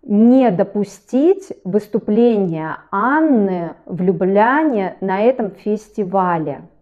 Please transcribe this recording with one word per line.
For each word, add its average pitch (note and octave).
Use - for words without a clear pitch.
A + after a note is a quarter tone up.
не A#3
допустить G#3
выступления G3+
Анны G#3
в F3
Любляне G3
на F#3+
этом A#3
фестивале. F3+